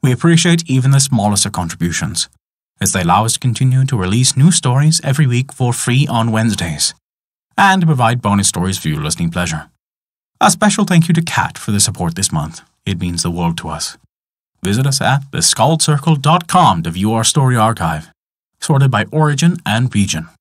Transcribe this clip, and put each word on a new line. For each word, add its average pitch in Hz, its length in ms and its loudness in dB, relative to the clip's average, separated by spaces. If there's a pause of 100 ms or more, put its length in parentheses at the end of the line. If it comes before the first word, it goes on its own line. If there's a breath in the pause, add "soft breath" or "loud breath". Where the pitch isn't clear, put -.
We 127 80 2
appreciate 170 580 2
even 131 220 2
the 135 80 4
smallest 104 460 0
of - 60 -6
contributions, - 760 -6 (520)
as 98 100 -2
they 95 100 -2
allow 90 240 4
us 117 80 -2
to - 60 -6
continue 131 460 0
to 131 100 -2
release 104 400 0
new 151 160 6
stories 143 520 2
every 139 240 0
week 123 260 -2
for 123 180 -2
free 127 360 0
on 117 240 0
Wednesdays, 101 640 -2 (600)
and 190 300 4
provide 120 360 2
bonus 101 260 0
stories 90 320 -2
for 80 100 -4
your 76 140 -4
listening 80 260 -2
pleasure. 82 400 -6 (720)
A 208 100 6
special 208 320 0
thank 170 240 2
you 180 60 2
to 165 80 2
Kat - 360 -4
for - 140 -8
the 101 80 0
support 87 360 -2
this 95 160 -4
month. 80 300 -6 (240)
It 98 140 -4
means 87 220 -4
the 87 100 -4
world 85 280 -2
to 80 100 -10
us. - 260 -10 (680)
Visit 113 240 -4
us 135 140 -2
at 135 320 -2
the - 60 -6
skullcircle 151 840 0
dot 170 280 0
com 110 340 2
to 85 80 -4
view 98 220 -2
our 113 100 0
story 127 320 2
archive, 107 560 -2 (480)
sorted 139 320 2
by 104 140 0
origin 156 500 2 (100)
and 117 300 0
region. 98 320 -2 (140)